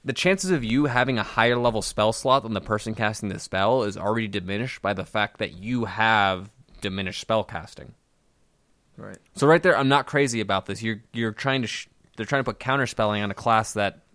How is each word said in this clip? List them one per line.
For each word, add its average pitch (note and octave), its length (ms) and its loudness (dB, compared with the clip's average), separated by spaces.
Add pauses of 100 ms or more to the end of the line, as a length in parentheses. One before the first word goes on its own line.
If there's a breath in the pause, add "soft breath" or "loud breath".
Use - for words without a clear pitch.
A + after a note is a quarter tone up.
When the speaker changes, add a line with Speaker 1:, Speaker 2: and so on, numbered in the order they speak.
Speaker 1:
The C3 80 -4
chances F#3 380 0
of C#3+ 140 0
you B2+ 220 0
having B2+ 320 0
a G#2 40 0
higher A#2+ 340 4
level A#2 260 2
spell G#2+ 300 2
slot C3+ 320 4
than A2+ 100 -6
the G2 60 0
person G#2+ 340 -2
casting A2 340 -2
the F#2 100 -6
spell G#2+ 460 2
is G2+ 120 -4
already A2 320 0
diminished G2+ 540 -6
by G2+ 120 0
the F#2 100 -6
fact G#2 340 -4
that G2+ 160 -6
you A2+ 300 -4
have G2+ 680 2 (300)
diminished F#2+ 400 -6
spell A2 240 0
casting. - 500 -14 (1000)
Speaker 2:
Right. G#2 220 -18 (160)
Speaker 1:
So C#3 120 2
right D#3+ 160 6
there, F3 140 4
I'm C3+ 120 2
not C#3 180 4
crazy C3+ 340 0
about G2 260 0
this. G2 140 -8
You're, A2+ 220 -4 (100)
you're A2+ 200 -2
trying C3+ 300 -2
to G#2+ 60 -4
sh-, - 200 -10 (280)
they're A2+ 80 -6
trying C3+ 200 0
to B2 60 -2
put - 100 -12
counterspelling A2+ 600 0
on G#2 80 -2
a F#2+ 40 -8
class A2 400 0
that G2+ 240 -2 (160)